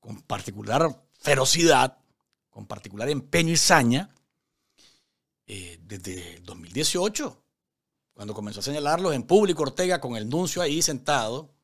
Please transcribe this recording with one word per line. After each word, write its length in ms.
con 220
particular 800
ferocidad, 760
con 160
particular 420
empeño 440
y 40
saña, 540
eh, 360
desde 540
el 80
dos 120
mil 160
dieciocho, 680
cuando 220
comenzó 260
a 20
señalarlos 520
en 80
público 400
Ortega 380
con 160
el 120
nuncio 320
ahí 220
sentado 800